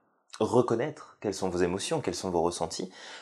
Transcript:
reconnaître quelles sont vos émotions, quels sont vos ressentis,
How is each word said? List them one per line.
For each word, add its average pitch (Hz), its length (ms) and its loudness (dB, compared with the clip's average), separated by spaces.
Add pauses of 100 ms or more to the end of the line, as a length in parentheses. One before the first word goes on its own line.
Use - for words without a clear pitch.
(420)
reconnaître 117 800 2
quelles 104 120 -2
sont 95 140 -2
vos 90 120 -2
émotions, 90 420 0
quels 87 140 -2
sont 95 160 -4
vos 85 100 2
ressentis, 85 500 -2 (300)